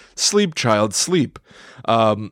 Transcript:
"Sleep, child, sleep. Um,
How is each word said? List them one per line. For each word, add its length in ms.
"Sleep, 400
child, 400
sleep. 460
Um, 440